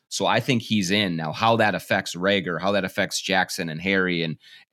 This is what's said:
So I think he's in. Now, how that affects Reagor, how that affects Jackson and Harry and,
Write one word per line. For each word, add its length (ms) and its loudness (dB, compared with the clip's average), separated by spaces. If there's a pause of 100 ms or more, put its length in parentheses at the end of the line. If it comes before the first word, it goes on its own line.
So 160 -4
I 160 4
think 220 0
he's 280 0
in. 240 2
Now, 180 -4
how 240 2
that 180 4
affects 420 -2
Reagor, 420 0
how 140 -2
that 140 0
affects 340 -2
Jackson 480 -2
and 140 -8
Harry 400 2
and, 160 -4 (340)